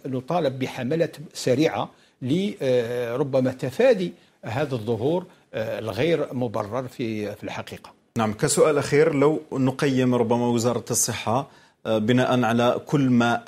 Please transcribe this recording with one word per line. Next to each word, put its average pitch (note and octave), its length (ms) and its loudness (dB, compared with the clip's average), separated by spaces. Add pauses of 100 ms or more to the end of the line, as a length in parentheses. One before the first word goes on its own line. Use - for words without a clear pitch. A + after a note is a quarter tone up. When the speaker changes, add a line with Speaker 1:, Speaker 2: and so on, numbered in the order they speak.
Speaker 1:
نطالب C3 520 -2
بحملات C3 580 -2 (180)
سريعة B2 560 0 (320)
ل، F3+ 300 0 (100)
آه، B2 540 0
ربما C3 360 0
تفادي F#3 600 2 (300)
هذا C3 320 -4
الظهور، A#2+ 520 -2 (280)
آه، A2 240 -6
الغير C#3 560 -2
مبرر A#2+ 540 -4
في، G#2+ 480 -6
في - 80 -16
الحقيقة. - 480 -12 (260)
Speaker 2:
نعم، A2 140 0
كسؤال D3 460 2
أخير، D3 360 4
لو D3+ 260 4 (120)
نقيم B2+ 600 0
ربما A#2+ 320 2
وزارة A#2+ 440 0
الصحة، A#2+ 580 -2 (380)
آه، A2 120 2
بناء B2 440 2
على A#2+ 440 2
كل C#3 240 2
ما A#2 380 2